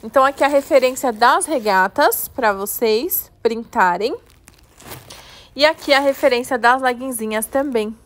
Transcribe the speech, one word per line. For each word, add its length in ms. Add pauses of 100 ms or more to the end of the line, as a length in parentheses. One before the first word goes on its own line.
Então, 220
aqui 180
a 60
referência 640
das 320
regatas 840
pra 260
vocês 760 (120)
printarem. 760 (1400)
E 120
aqui 260
a 60
referência 580
das 240
leggingzinhas 640
também 500 (100)